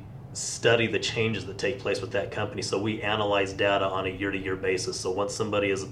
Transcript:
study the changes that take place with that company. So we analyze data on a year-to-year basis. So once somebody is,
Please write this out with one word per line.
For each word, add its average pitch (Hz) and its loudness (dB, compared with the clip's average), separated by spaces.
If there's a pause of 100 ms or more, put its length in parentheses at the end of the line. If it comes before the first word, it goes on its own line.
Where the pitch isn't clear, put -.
(320)
study 117 4
the - 0
changes 110 0
that 95 -10
take 101 -2
place 101 -2
with 95 -8
that 98 -2
company. 107 -4
So - -2
we 107 0
analyze 101 2
data 98 4
on 95 0
a 95 -2
year-to-year 95 -2
basis. 92 -2
So 95 -2
once 101 0
somebody 101 2
is, 95 0